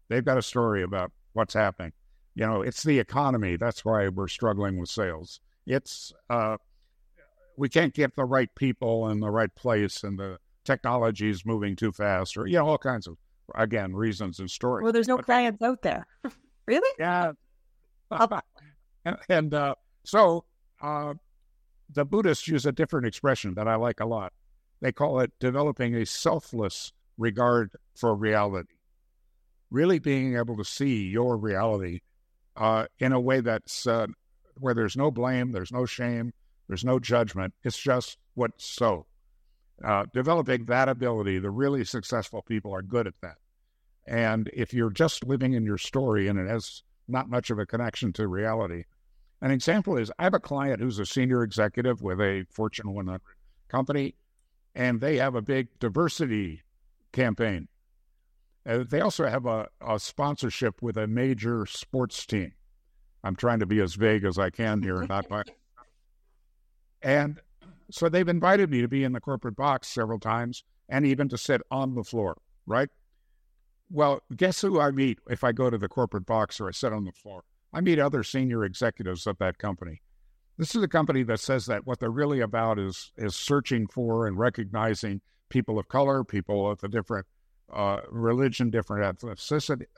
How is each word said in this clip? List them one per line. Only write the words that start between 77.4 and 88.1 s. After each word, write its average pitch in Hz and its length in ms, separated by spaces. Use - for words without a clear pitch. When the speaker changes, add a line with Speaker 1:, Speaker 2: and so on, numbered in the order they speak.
Speaker 1:
I 156 80
meet 175 180
other 139 240
senior 120 420
executives 92 640
of 101 120
that 92 200
company. 90 420
This 160 180
is 226 80
a 170 60
company 151 360
that 110 160
says 131 260
that 107 200
what 127 140
they're 117 100
really 143 300
about 113 380
is, 95 400
is 101 180
searching 127 500
for 113 400
and 95 120
recognizing 107 800
people 110 280
of 95 100
color, 135 360
people 101 460
of 101 120
a 101 60
different, 104 380
uh, 101 380
religion, 117 640